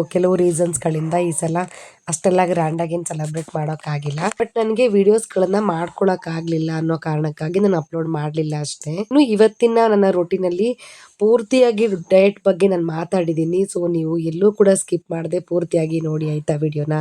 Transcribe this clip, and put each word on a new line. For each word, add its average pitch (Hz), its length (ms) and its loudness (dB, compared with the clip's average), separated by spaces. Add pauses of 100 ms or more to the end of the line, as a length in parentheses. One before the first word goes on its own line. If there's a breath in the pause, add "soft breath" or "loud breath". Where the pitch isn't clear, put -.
ಕೆಲವು 180 260 2
ರೀಸನ್ಸ್ 175 440 0
ಗಳಿಂದ 160 340 -2
ಈ 175 180 0
ಸಲ 160 260 -2 (500 loud breath)
ಅಷ್ಟೆಲ್ಲ 180 380 0
ಗ್ರ್ಯಾಂಡ್ 165 360 -2
ಆಗಿ 165 120 -4
ಏನ್ 170 120 -6
ಸೆಲೆಬ್ರೇಟ್ 156 500 -8
ಮಾಡೋಕ್ಕಾಗಿಲ್ಲ. 151 640 -6 (220)
But 233 160 -2
ನನ್ಗೆ 220 300 0
ವಿಡಿಯೋಸ್ 202 400 2
ಗಳನ್ನ 185 320 0
ಮಾಡ್ಕೊಳಕ್ 180 680 -2
ಆಗ್ಲಿಲ್ಲ 165 480 -4
ಅನ್ನೋ 160 220 -2
ಕಾರಣಕ್ಕಾಗಿ 156 640 -4
ನಾನು 202 180 2
ಅಪ್ಲೋಡ್ 160 300 -4
ಮಾಡ್ಲಿಲ್ಲ 151 520 -4
ಅಷ್ಟೇ. 147 320 -10
ಇನ್ನು 214 280 0
ಇವತ್ತಿನ 226 580 4 (120)
ನನ್ನ 202 220 4
ರೂಟೀನ್ 180 340 -2
ಅಲ್ಲಿ 190 320 -2 (420 loud breath)
ಪೂರ್ತಿಯಾಗಿ 233 680 4
ಡಯಟ್ 190 600 2
ಬಗ್ಗೆ 190 200 2
ನಾನು 175 200 0
ಮಾತಾಡಿದೀನಿ, 165 720 -2
so 175 300 -2
ನೀವು 165 260 -2
ಎಲ್ಲೂ 165 340 0
ಕೂಡ 208 180 4
ಸ್ಕಿಪ್ 190 420 -2
ಮಾಡ್ದೆ 165 280 -4
ಪೂರ್ತಿಯಾಗಿ 165 640 -2
ನೋಡಿ 156 280 -4
ಆಯ್ತಾ 151 240 -4
ವಿಡಿಯೋನ. 151 480 -2